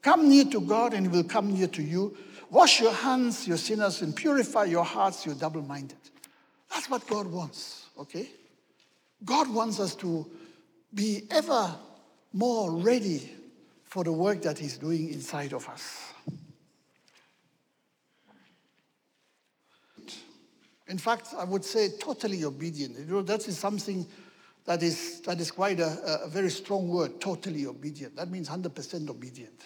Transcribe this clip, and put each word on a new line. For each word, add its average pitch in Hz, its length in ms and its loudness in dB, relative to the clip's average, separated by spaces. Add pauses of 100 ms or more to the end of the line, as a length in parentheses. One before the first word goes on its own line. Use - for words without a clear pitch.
Come 311 260 8
near 277 180 12
to 226 140 0
God 220 340 2
and 190 120 2
he 180 60 0
will 175 160 4
come 202 240 2
near 190 140 2
to 170 160 -4
you. 185 340 -2 (320)
Wash 285 320 8
your 226 120 6
hands, 254 540 0
you 170 100 0
sinners, 208 440 0
and 151 160 -4
purify 254 480 2
your 170 200 2
hearts, 196 420 0
you 151 80 -4
double-minded. 143 640 -6 (720)
That's - 180 -6
what 254 180 -2
God 208 200 -2
wants, 170 600 -10 (120)
okay? 165 320 -10 (920)
God 269 280 2
wants 220 260 0
us 190 180 0
to 165 340 -4 (640)
be 202 360 0
ever 240 440 2 (580)
more 220 380 0
ready 185 600 2 (540)
for 185 200 -4
the 165 80 0
work 185 300 2
that 151 160 -2
he's 143 200 -8
doing 160 340 -2
inside 143 400 -8
of 127 160 -8
us. - 440 -14 (4000)
In 190 120 -8
fact, 226 380 -2
I 180 80 -6
would 190 200 -2
say 214 240 2 (100)
totally 196 460 -4
obedient. 143 540 -6
You 147 80 -12
know, 190 160 0
that 214 260 -2
is 180 80 -6
something 196 500 -4 (600)
that 175 160 0
is, - 400 -2
that 175 180 -4
is 160 100 -4
quite 190 300 0
a, 156 440 -2
a 151 40 -10
very 185 220 0
strong 196 380 -4
word, 170 340 -2
totally 160 440 -6
obedient. 139 500 -12
That 175 140 -8
means 175 180 -8
hundred 170 260 -8
percent 151 340 -10
obedient. 120 580 -16